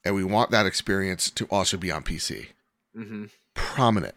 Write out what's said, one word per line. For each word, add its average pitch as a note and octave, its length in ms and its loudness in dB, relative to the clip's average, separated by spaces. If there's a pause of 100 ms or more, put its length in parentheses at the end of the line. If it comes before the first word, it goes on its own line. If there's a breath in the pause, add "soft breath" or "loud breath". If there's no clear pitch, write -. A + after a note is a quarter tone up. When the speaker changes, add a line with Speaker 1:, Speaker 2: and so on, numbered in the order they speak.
Speaker 1:
And G2+ 100 0
we G2 100 0
want G#2+ 260 2
that G#2+ 160 6
experience F#2+ 640 0
to - 160 -6
also G2 300 0
be F2+ 140 -4
on D2+ 120 -4
P D#2+ 160 -4
C. - 300 -8 (480)
Speaker 2:
Mm-hmm. G#2+ 300 -10 (280)
Speaker 1:
Prominent. G#2 640 2